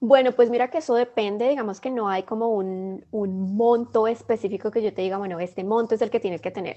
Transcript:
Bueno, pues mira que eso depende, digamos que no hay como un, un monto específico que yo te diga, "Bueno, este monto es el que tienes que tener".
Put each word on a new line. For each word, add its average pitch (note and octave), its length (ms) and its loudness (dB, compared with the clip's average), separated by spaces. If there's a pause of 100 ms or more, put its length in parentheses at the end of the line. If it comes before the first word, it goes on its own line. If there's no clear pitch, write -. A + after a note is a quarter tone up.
Bueno, B3+ 320 6
pues A#3+ 160 6
mira A#3+ 220 0
que E4+ 80 -2
eso C4+ 160 -2
depende, A#3 540 0
digamos A#3 320 -2
que C4 100 -6
no A3+ 180 -2
hay F#3+ 140 -2
como A3+ 280 -4
un, F#3+ 600 -4
un F#3+ 460 -4
monto A#3 500 2
específico A3 640 -2
que A3+ 100 -2
yo G#3 140 -2
te F#3+ 80 -4
diga, F#3 160 -2
"Bueno, F#3 220 -6
este F3+ 240 -8
monto A3+ 320 0
es A3 60 2
el G#3+ 80 0
que A3+ 100 0
tienes F3+ 200 -4
que F3+ 120 -6
tener". - 240 -8